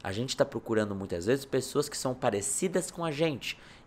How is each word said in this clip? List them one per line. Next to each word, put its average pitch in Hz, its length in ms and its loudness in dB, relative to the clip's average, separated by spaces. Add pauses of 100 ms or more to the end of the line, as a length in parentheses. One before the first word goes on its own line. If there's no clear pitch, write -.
A 98 120 -4
gente 123 220 -2
tá 139 100 6
procurando 107 500 0
muitas 95 300 -4
vezes 139 180 4
pessoas 143 460 0
que - 80 -8
são 131 160 0
parecidas 139 760 2
com 170 140 -8
a 160 80 0
gente 143 480 0 (280)